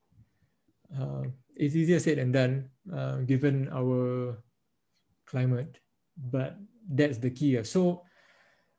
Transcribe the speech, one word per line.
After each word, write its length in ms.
Uh, 240
it's 200
easier 240
said 180
than 140
done, 380
uh, 240
given 520
our 720
climate, 520
but 400
that's 300
the 100
key. 280
Uh. 60
So, 400